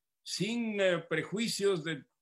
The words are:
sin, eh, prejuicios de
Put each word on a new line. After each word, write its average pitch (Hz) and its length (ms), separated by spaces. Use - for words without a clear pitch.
sin, 220 580
eh, 185 180
prejuicios 180 840
de 151 220